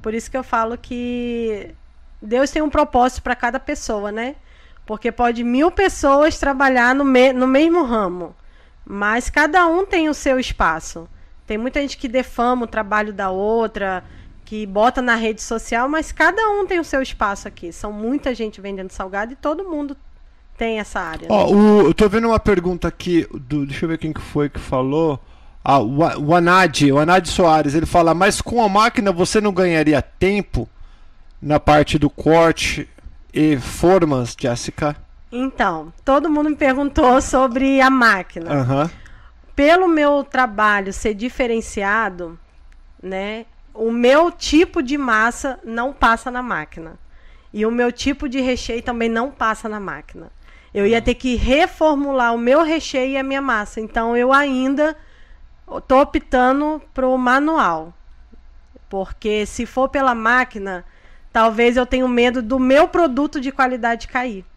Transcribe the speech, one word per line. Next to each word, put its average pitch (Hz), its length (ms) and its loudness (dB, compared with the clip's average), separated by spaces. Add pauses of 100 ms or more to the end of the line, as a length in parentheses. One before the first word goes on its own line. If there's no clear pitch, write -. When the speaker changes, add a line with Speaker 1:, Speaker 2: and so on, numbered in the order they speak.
Speaker 1:
Por 220 140 -6
isso 226 160 -6
que - 60 -8
eu 262 80 -6
falo 233 340 -4
que 240 960 -6 (480)
Deus 247 300 0
tem 311 100 -2
um 302 80 -2
propósito 262 520 0
pra 247 120 -4
cada 240 240 -4
pessoa, 214 540 -6
né? 240 240 -8 (500)
Porque 214 240 -6
pode 240 320 0
mil 254 280 2
pessoas 311 680 2
trabalhar 262 560 2
no 277 100 0
me-, 262 280 6
no 254 140 0
mesmo 320 360 4
ramo, 185 540 -4 (480)
mas 208 460 -4
cada 311 360 2
um 339 200 2
tem 330 240 0
o 285 40 -2
seu 262 240 0
espaço. 165 720 -4 (380)
Tem 214 120 -6
muita 262 220 -4
gente 277 160 -6
que - 100 -10
defama 247 580 -2
o 220 40 -12
trabalho 214 440 -2
da 190 180 -4
outra, 202 760 -2 (400)
que 214 220 -10
bota 214 340 0
na 247 140 0
rede 220 260 -4
social, 233 480 -4
mas 311 240 -4
cada 392 380 0
um 403 160 -2
tem 381 120 -2
o 320 60 -2
seu 269 160 -2
espaço 208 480 -6
aqui. 175 240 -16
São 208 220 -12
muita 247 400 -4
gente 220 260 -10
vendendo 190 300 -12
salgado 196 420 -8
e 277 40 -18
todo 311 280 -6
mundo 294 320 -8 (600)
tem 226 220 -4
essa 208 220 -8
área, 160 300 -10
Speaker 2:
Ó, 208 160 2
Speaker 1:
né? - 100 2
Speaker 2:
o, 208 300 8
eu 160 80 4
tô 214 120 4
vendo 226 220 0
uma 226 100 2
pergunta 180 480 0
aqui, 170 460 -2
do, 139 320 -6
deixa 143 220 -6
eu - 20 -4
ver 165 100 -4
quem 156 140 -6
que - 80 -10
foi 147 300 -4
que - 100 -12
falou. 139 580 -2 (460)
Ah, 139 160 4
o 139 240 0
A-, 143 140 -2
o 147 160 0
Anad, 175 480 4 (100)
o 139 60 4
Anad 175 280 4
Soares, 156 480 2
ele 165 120 0
fala, 165 260 4
"Mas 185 300 2
com 233 200 0
a 214 60 4
máquina 208 420 2
você 180 300 2
não 208 100 0
ganharia 160 520 2
tempo 185 680 -2 (720)
na 147 180 0
parte 151 400 4
do 143 120 2
corte 160 760 2 (460)
e 151 240 2
formas, 147 840 0
Jéssica?" 143 560 -4 (380)
Speaker 1:
Então, 214 580 -4 (140)
todo 285 260 2
mundo 302 200 0
me 294 60 -4
perguntou 269 640 2
sobre 269 580 2
a 262 80 6
máquina. 196 640 0
Speaker 2:
Aham. 139 380 0 (680)
Speaker 1:
Pelo 339 320 4
meu 285 340 2
trabalho 208 720 0
ser 220 220 -4
diferenciado, 208 1200 -4 (640)
né, 202 440 -10 (260)
o 226 180 -4
meu 262 400 4
tipo 339 520 0
de 262 160 -4
massa 240 680 -2
não 233 300 -6
passa 233 360 0
na 247 120 -8
máquina. 165 560 -10 (540)
E 208 120 -4
o 220 60 0
meu 240 200 0
tipo 277 380 -6
de 254 120 -4
recheio 247 420 -4
também 233 260 -4
não 233 220 -4
passa 226 380 -4
na 214 120 -8
máquina. 165 500 -14 (440)
Eu 202 120 0
ia 226 120 4
Speaker 2:
Uhum. 226 60 -4
Speaker 1:
ter 247 100 0
que 247 220 -4
reformular 277 960 0
o 233 40 -4
meu 254 240 4
recheio 285 500 -2
e 277 40 -4
a 269 60 -2
minha 269 180 -4
massa. 233 400 -4
Então, 226 360 -4
eu 247 160 2
ainda 277 640 0 (920)
tô 262 120 6
optando 285 800 0 (120)
pro 262 240 -2
manual. 247 760 0 (960)
Porque 208 580 -4
se 240 200 -8
for 262 220 -2
pela 269 260 0
máquina, 226 680 -2 (500)
talvez 233 420 4
eu 254 80 2
tenha 254 240 -2
medo 240 320 2
do 240 200 -2
meu 269 280 4
produto 294 520 0
de 262 120 -6
qualidade 240 560 -2
cair. 247 340 -6 (140)